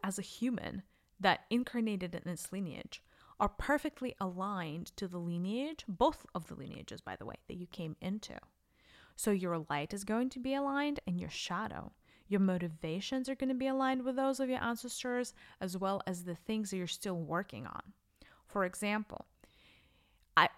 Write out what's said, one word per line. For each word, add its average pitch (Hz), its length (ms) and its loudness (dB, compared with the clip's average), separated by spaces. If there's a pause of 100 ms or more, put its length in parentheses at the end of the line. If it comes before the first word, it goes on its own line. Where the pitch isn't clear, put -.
as 196 140 0
a 196 40 -4
human - 640 -2 (360)
that 185 300 6
incarnated 220 640 0
in - 100 -4
this 170 280 -6
lineage - 500 -6 (360)
are 208 100 4
perfectly - 720 0
aligned 180 720 -4
to 196 120 -4
the 180 100 -6
lineage, 190 720 -2
both 247 460 4
of 165 140 -4
the - 80 -10
lineages, - 460 -12
by 95 140 -8
the - 100 -10
way, - 100 -8 (120)
that 165 100 -8
you 175 80 -8
came 160 340 -8
into. - 380 -4 (800)
So - 160 2
your 175 380 2
light 147 240 -2
is 202 100 -6
going 226 260 2
to 262 100 -10
be 262 140 0
aligned 277 520 2
and 175 140 0
your 180 100 -6
shadow. - 640 -4 (360)
Your 196 120 6
motivations 185 880 2
are 269 80 0
gonna 262 180 2
be 262 140 2
aligned 262 360 2
with 254 120 2
those 269 240 4
of 262 100 2
your 254 140 2
ancestors, 247 720 -2 (260)
as 185 180 -2
well 190 300 2
as 175 160 -2
the 175 120 -4
things 220 340 -2
that 190 80 -2
you're 180 100 -2
still 185 300 -2
working 160 500 -2
on. - 140 -8 (640)
For 196 200 2
example, 208 600 -2 (1120)
I, 160 200 10